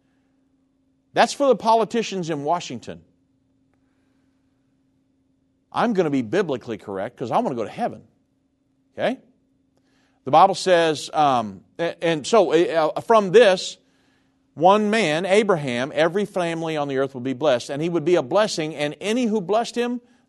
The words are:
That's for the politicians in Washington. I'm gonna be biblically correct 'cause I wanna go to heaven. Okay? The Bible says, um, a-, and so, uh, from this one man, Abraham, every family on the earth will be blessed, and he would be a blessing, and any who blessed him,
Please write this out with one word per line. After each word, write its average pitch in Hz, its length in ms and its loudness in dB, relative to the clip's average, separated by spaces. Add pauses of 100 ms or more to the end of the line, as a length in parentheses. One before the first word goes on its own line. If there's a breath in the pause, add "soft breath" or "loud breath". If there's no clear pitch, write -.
(1120)
That's 214 200 2
for 285 140 -2
the 247 100 4
politicians 214 760 -2
in 143 140 -6
Washington. 127 580 -8 (2750)
I'm 214 220 -2
gonna 175 160 0
be 139 120 0
biblically 117 560 -4
correct 101 380 -10
'cause 117 140 -8
I 160 80 0
wanna 202 180 -4
go 113 80 -4
to 92 60 -12
heaven. - 360 -8 (840)
Okay? 190 260 -4 (1040)
The 131 60 -8
Bible 175 240 6
says, 165 600 0
um, 120 480 0 (160)
a-, 170 260 -6
and 160 220 -2
so, 180 260 4
uh, 160 480 2
from 202 320 2
this 196 460 4 (760)
one 202 360 4
man, 180 340 0
Abraham, 156 720 0
every 170 300 0
family 165 520 -4
on 143 120 -4
the 135 100 -4
earth 135 160 -2
will 127 60 -10
be 131 140 -4
blessed, 127 360 0
and 139 100 -6
he 165 80 -2
would 165 160 -2
be 175 120 2
a 156 60 2
blessing, 160 520 -2
and 147 260 -6
any 226 260 -2
who 214 140 -2
blessed 214 340 -2
him, 240 260 -4 (280 soft breath)